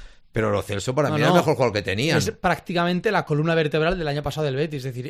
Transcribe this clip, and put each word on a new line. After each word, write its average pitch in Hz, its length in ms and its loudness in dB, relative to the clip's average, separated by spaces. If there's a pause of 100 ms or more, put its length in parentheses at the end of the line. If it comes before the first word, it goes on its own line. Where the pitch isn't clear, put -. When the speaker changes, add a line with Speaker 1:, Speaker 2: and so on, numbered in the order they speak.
(320)
Speaker 1:
Pero 110 200 0
Lo 101 100 0
Celso 104 320 -4
para 143 160 0
Speaker 2:
No, 151 60 -2
Speaker 1:
mí 147 60 0
era 151 80 4
el 180 40 4
Speaker 2:
no. 175 60 6
Speaker 1:
mejor 147 160 2
jugador 120 180 2
que 104 80 0
tenían. 131 380 0
Speaker 2:
Es 175 100 -2
prácticamente 175 800 -2
la 175 140 0
columna 160 300 2
vertebral 160 420 2
del 160 100 -4
año 143 140 -2
pasado 147 240 -4
del 131 100 -2
Betis, 147 300 -4
es 131 80 -6
decir, 127 160 -10